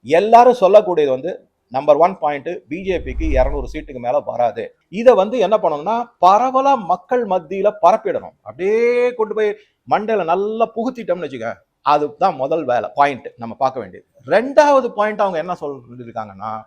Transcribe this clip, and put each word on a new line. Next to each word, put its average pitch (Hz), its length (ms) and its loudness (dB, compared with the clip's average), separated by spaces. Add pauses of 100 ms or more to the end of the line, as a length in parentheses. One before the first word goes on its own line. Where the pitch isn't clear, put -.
எல்லாரும் 220 600 4
சொல்லக்கூடியது 175 480 4
வந்து 135 420 -6 (160)
நம்பர் 143 280 2
ஒன் 180 220 2
பாயிண்ட், 147 500 -6
பி 160 140 -10
ஜே 180 180 -2
பிக்கு 156 300 -6
இருநூறு 143 440 0
சீட்டுக்கு 143 260 -12
மேல 123 200 -2
வராது. 117 560 -4 (140)
இதை 226 240 4
வந்து 214 240 0
என்ன 208 200 2
பண்ணணும்னா, 175 460 -2 (180)
பரவலா 262 520 4 (120)
மக்கள் 220 420 -2
மத்தியில 190 440 -2 (100)
பரப்பிடணும். 165 600 0
அப்படியே 233 720 0
கொண்டு 214 220 -4
போய் 208 200 0 (340)
மண்டையில 202 340 0
நல்லா 208 520 0
புகுத்திட்டோம்னு 214 500 -4
வச்சுக்க, 113 280 -8 (280)
அதுதான் 147 540 0
முதல் 147 300 -2
வேலை, 120 280 -2
பாயிண்ட் 143 440 -4
நம்ம 117 180 -14
பார்க்க 131 240 -4
வேண்டியது. 98 280 -16 (200)
ரெண்டாவது 262 600 2
பாயிண்ட் 208 320 -4
அவங்க 190 200 -2
என்ன 175 220 -6
சொல்லிருக்காங்கன்னா 117 920 -12 (140)